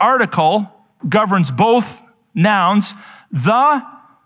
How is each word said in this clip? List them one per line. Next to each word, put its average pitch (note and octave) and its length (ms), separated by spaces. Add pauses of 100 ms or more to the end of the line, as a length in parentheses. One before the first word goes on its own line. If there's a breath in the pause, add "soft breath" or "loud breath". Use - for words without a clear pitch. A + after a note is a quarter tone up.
article G3+ 840 (220)
governs F#3+ 440
both A3 500 (320)
nouns. G3 600 (380 loud breath)
"The A#3+ 500 (440)